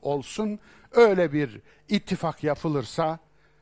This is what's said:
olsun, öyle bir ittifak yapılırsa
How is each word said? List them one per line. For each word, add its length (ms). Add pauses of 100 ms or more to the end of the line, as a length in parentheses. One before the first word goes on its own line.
olsun, 580 (320)
öyle 420
bir 280 (280)
ittifak 540
yapılırsa 760 (420)